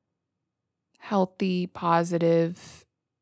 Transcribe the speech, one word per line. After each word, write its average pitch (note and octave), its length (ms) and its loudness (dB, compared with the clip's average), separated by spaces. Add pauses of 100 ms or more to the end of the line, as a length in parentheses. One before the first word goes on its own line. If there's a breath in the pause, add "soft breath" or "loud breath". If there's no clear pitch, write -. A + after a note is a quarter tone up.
(1000)
healthy, F#3 680 -2
positive, E3+ 1160 0 (360)